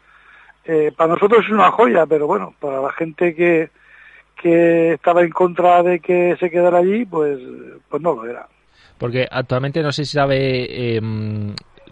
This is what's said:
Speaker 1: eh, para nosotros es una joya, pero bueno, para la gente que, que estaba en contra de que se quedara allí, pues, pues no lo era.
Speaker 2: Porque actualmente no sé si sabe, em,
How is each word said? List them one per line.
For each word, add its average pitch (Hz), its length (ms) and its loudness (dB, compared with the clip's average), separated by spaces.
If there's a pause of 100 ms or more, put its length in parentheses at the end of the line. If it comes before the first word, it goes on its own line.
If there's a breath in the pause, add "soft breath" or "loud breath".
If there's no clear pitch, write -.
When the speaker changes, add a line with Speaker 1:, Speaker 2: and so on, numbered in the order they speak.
(640 soft breath)
Speaker 1:
eh, 156 320 0
para 165 180 2
nosotros 202 300 4
es 196 60 -6
una 202 200 4
joya, 175 360 2
pero 147 200 0
bueno, 147 320 -4
para 135 220 -6
la 135 120 -4
gente 165 420 -4
que, 165 340 2 (720 soft breath)
que 170 540 4
estaba 175 280 2
en 170 80 2
contra 175 520 2
de 175 180 0
que 175 400 0
se 180 100 -2
quedara 175 280 2
allí, 196 260 0
pues, 151 340 -4 (520)
pues 147 120 -6
no 165 120 0
lo 113 120 -12
era. 117 220 -14 (480 soft breath)
Speaker 2:
Porque 123 340 -4
actualmente 131 520 -4
no 147 100 -2
sé 147 140 -4
si - 60 -12
sabe, 131 840 -2
em, 107 580 -6 (380)